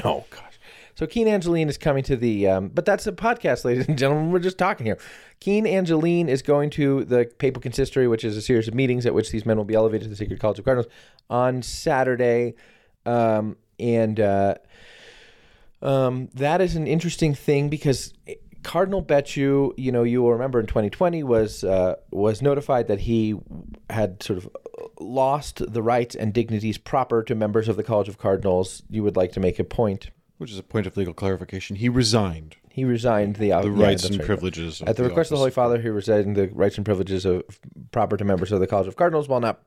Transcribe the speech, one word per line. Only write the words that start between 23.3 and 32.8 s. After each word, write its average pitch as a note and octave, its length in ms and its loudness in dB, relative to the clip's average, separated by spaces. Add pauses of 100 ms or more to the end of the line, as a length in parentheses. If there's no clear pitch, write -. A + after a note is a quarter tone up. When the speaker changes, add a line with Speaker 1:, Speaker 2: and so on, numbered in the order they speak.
Speaker 1:
had G#2 340 -4
sort G2 140 -4
of F2+ 100 -12 (520)
lost C3 720 -2
the A2+ 80 -2
rights A#2+ 340 0
and G#2+ 180 -4
dignities A2 440 -2
proper B2 460 0
to A#2+ 120 -2
members G#2+ 320 0
of A2+ 80 0
the G#2 80 -4
College G#2 240 2
of G2+ 100 -14
Cardinals. F#2+ 720 0
You G#2+ 140 -4
would G2+ 140 2
like F#2 160 2
to - 80 -2
make F2+ 180 0
a F#2 60 -2
point. - 460 -2 (260)
Speaker 2:
Which C3+ 140 -12
is G2+ 60 -12
a F#2+ 60 -12
point G#2+ 240 -4
of - 80 -12
legal F#2 180 -2
clarification. F#2+ 600 -6
He A2+ 140 -2
resigned. G#2+ 680 0 (140)
Speaker 1:
He C3 160 -4